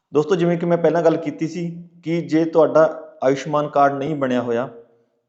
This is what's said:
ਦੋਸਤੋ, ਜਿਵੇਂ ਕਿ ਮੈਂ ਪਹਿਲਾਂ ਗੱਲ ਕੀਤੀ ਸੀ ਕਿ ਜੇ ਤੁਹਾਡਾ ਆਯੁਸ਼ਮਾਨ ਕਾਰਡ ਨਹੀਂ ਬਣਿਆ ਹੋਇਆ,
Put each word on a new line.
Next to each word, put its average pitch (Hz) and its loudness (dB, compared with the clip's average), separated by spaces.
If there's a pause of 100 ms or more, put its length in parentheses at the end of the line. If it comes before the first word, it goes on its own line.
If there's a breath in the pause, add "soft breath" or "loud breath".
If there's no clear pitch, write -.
(140)
ਦੋਸਤੋ, 151 2
ਜਿਵੇਂ 170 0
ਕਿ 170 -4
ਮੈਂ 170 2
ਪਹਿਲਾਂ 170 2
ਗੱਲ 160 4
ਕੀਤੀ 151 -6
ਸੀ 170 -10 (140)
ਕਿ 165 -2
ਜੇ 160 0
ਤੁਹਾਡਾ 156 2 (100)
ਆਯੁਸ਼ਮਾਨ 147 0
ਕਾਰਡ 139 2
ਨਹੀਂ 143 -4
ਬਣਿਆ 127 -2
ਹੋਇਆ, 123 -4 (600)